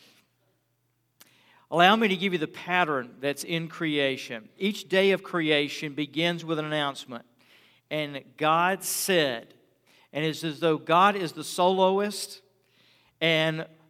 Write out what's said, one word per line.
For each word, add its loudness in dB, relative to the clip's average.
allow 6
me 4
to 0
give -2
you 0
the -2
pattern -2
that's -4
in -4
creation. -4
Each -4
day 4
of -2
creation -2
begins -4
with -2
an -4
announcement. -6
"And -6
God 2
said," 0
and -4
it's -4
as -6
though 2
God 4
is -4
the -12
soloist 0
and 2